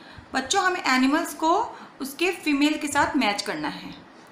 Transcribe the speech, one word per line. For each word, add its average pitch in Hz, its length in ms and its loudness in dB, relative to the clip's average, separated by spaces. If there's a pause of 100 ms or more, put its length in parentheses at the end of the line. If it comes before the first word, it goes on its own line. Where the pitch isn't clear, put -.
(340)
बच्चों, 269 300 2
हमें 359 200 0
animals 269 500 2
को 320 200 2 (480)
उसके 330 300 -2
female 302 460 2
के 302 100 -4
साथ 294 280 0
match 208 260 2
करना 156 260 -4
है। - 260 -10 (380)